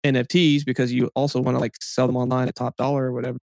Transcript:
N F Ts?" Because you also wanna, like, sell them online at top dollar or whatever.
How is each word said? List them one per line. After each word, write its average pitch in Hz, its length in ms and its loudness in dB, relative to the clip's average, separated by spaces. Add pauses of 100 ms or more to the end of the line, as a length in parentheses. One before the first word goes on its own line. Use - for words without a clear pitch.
N 135 140 2
F 123 120 0
Ts?" 147 360 4
Because 127 280 0
you 123 220 0
also 135 260 0
wanna, 127 180 0
like, 117 220 -4
sell - 260 -2
them 123 100 0
online 127 320 0
at 123 60 -6
top 120 220 -6
dollar 135 280 0
or 127 80 -4
whatever. 123 260 -6 (160)